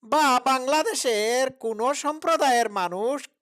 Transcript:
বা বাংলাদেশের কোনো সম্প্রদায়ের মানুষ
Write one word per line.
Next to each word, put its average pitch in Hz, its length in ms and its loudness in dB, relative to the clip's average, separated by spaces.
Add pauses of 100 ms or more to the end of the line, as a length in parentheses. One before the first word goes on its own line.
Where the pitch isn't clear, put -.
বা 254 380 2
বাংলাদেশের 262 1080 0
কোনো 226 440 -2
সম্প্রদায়ের 285 760 0
মানুষ 202 580 -4 (140)